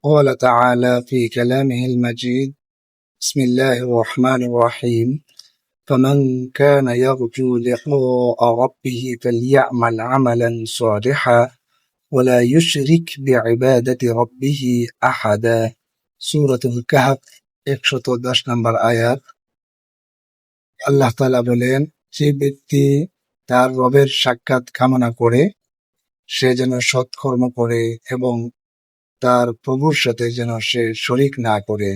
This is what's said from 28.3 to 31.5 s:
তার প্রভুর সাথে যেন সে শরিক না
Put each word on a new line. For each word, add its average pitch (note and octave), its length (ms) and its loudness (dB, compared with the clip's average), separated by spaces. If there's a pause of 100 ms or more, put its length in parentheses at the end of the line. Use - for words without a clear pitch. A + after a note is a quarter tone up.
তার B2 300 2
প্রভুর C3+ 420 -2
সাথে A#2+ 360 -2
যেন A#2+ 200 -6 (100)
সে A#2+ 220 -4 (120)
শরিক C3+ 440 0
না A2+ 220 -2